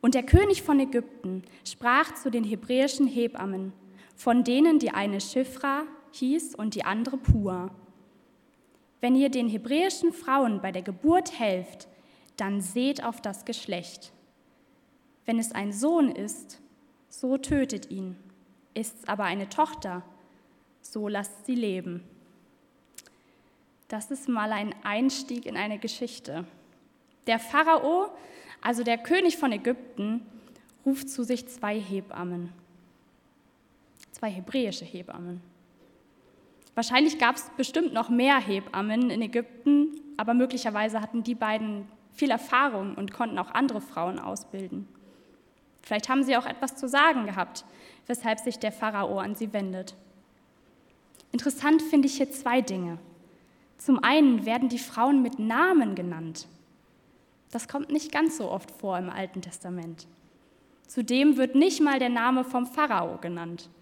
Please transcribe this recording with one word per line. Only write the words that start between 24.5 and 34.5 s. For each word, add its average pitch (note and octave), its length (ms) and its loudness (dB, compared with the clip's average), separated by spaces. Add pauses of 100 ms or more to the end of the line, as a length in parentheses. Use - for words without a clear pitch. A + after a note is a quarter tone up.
ein G#3 320 -4
Einstieg A#3+ 640 -2
in G#3+ 100 -6
eine G#3 220 -4
Geschichte. F3 680 -8 (800)
Der A3+ 140 2
Pharao, D#4+ 720 2 (520)
also A#3 220 -2
der A#3 140 2
König E4+ 400 2
von C4+ 140 2
Ägypten, A3 760 -4 (600)
ruft C4+ 240 0
zu B3 140 -6
sich A#3+ 240 -4
zwei G#3 320 -4
Hebammen. F3+ 720 -6 (1600)
Zwei A3 200 -6
hebräische F#3+ 540 -4